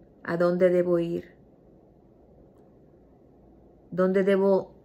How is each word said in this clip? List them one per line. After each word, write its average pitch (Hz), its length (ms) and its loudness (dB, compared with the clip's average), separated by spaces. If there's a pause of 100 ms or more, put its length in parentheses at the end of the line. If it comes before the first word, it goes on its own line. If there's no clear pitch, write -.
(220)
a 170 140 -8
dónde 175 340 2
debo 175 300 0
ir, 170 340 -10 (2500)
dónde 185 320 0
debo 196 500 0 (120)